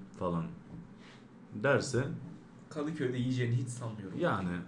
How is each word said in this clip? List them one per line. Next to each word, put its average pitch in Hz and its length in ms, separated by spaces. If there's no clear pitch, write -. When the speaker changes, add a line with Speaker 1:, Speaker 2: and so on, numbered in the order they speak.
Speaker 1:
falan. 85 260
Derse 113 500
Speaker 2:
Kadıköy'de 147 500
yiyeceğini 123 380
hiç - 120
sanmıyorum. 107 520
Speaker 1:
yani 110 280